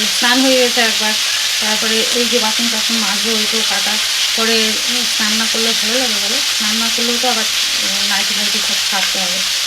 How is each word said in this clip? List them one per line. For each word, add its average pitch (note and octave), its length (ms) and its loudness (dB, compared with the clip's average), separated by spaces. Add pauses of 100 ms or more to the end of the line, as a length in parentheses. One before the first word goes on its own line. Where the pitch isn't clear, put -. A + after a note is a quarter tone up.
স্নান B3 360 2
হয়ে C4 200 6
গেছে A#3+ 200 2
একবার, G#3+ 320 2 (460)
তারপরে G#3+ 380 0 (180)
এই A#3+ 100 2
যে A3+ 140 2
বাসন A3 280 2
টাসন A3+ 300 0
মাজবো, G#3+ 400 0
এই G#3+ 140 0
তো A3+ 60 0 (120)
কাটা G#3 240 0 (400)
পরে, A3+ 240 2 (280)
উম, A#3+ 200 0
স্নান G#3+ 320 0
না A3+ 80 0
করলে A3+ 260 0
ভালো A3 280 0
লাগে A3+ 220 0
বলো? G#3 160 -2 (120)
স্নান A3 280 0
না A3+ 120 0
করলেও A#3+ 280 -2
তো B3 100 0
আবার, A3 180 0 (360)
উম, G3+ 260 -2
নাইটি G#3 260 0
ফাইটি G#3 260 0
সব G#3+ 260 -2
ছাড়তে F#3+ 340 -2
হবে। F#3 200 -2 (280)